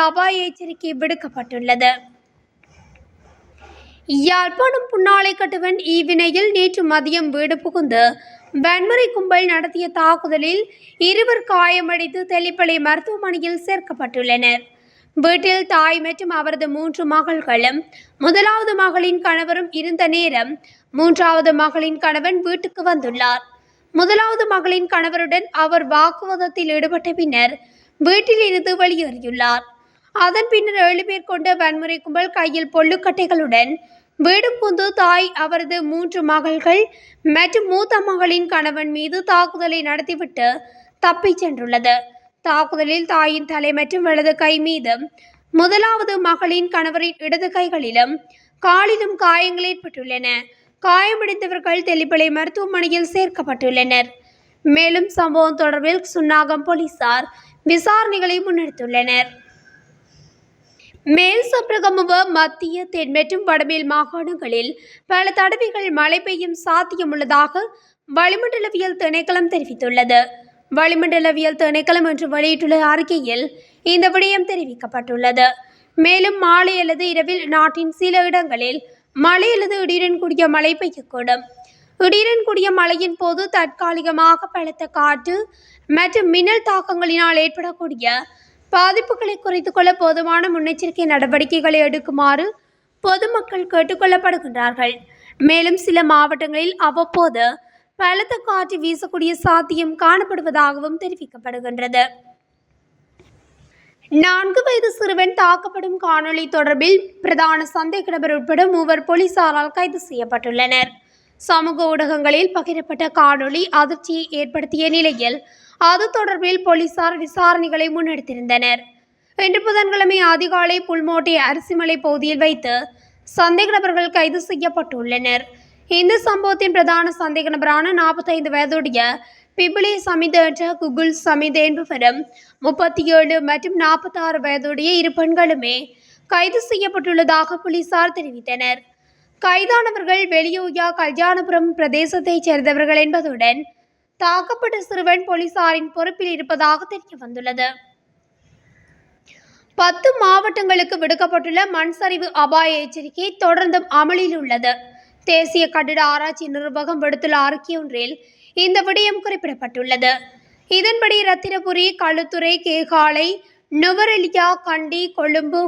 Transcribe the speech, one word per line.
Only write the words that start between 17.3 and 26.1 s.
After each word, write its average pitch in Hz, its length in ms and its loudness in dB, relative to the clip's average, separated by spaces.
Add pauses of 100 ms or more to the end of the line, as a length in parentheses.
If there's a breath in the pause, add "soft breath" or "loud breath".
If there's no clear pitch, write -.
முதலாவது 403 580 2
மகளின் 359 460 0
கணவரும் 339 500 -2
இருந்த 330 360 -2
நேரம், 302 440 -2 (420 soft breath)
மூன்றாவது 330 600 4
மகளின் 311 440 0
கணவன் 320 440 0
வீட்டுக்கு 359 420 -6
வந்துள்ளார். 247 600 0 (480 soft breath)
முதலாவது 427 560 2
மகளின் 370 400 0
கணவருடன் 339 640 -2
அவர் 320 360 0
வாக்குவாதத்தில் 339 880 0